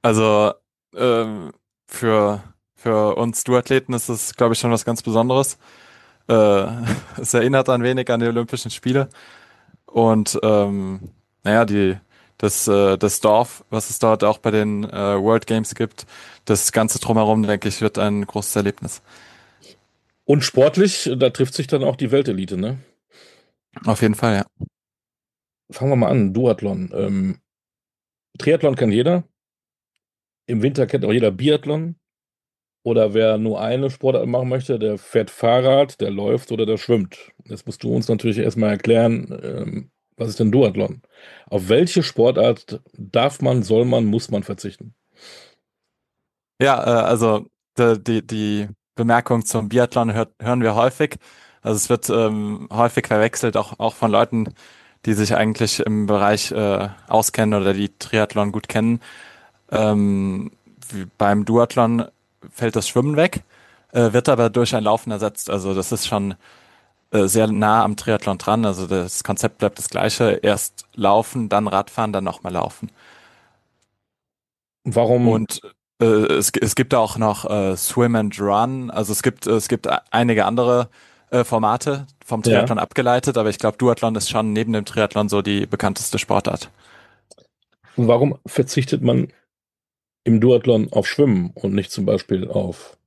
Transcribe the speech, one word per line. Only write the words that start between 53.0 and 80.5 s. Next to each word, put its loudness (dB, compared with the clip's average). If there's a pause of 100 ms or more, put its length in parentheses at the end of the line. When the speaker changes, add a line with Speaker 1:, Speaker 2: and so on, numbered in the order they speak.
Speaker 1:
verwechselt, 0
auch, -6
auch -2
von 0
Leuten, 0 (520)
die 2
sich 0
eigentlich 0
im -2
Bereich, 2
äh, -2 (200)
auskennen 0
oder 2
die -4
Triathlon -2
gut -8
kennen. 0 (680)
Ähm, 0 (380)
wie -10 (120)
beim 2
Duathlon 2 (460)
fällt -4
das -4
Schwimmen 0
weg, -2 (500)
äh, 2
wird 2
aber 2
durch 0
ein -2
Laufen 0
ersetzt. -6
Also -4
das -4
ist -6
schon, -4 (760)
äh, 2
sehr 2
nah 2
am -2
Triathlon -2
dran. 0
Also -2
das -4
Konzept -4
bleibt -2
das -10
gleiche. 0
Erst -2
laufen, 0
dann 0
Radfahren, -2
dann -4
nochmal -8
laufen. -6 (1900)
Speaker 2:
Warum? 2
Speaker 1:
Und, -2 (400)
äh, 4
es, 4 (100)
es -2
gibt 0
auch 0
noch, -2
äh, -2
Swim 0
and -2
Run. 0
Also -4
es -4
gibt, -2
es 0
gibt -2
a-, -2
einige 2
andere, 0 (420)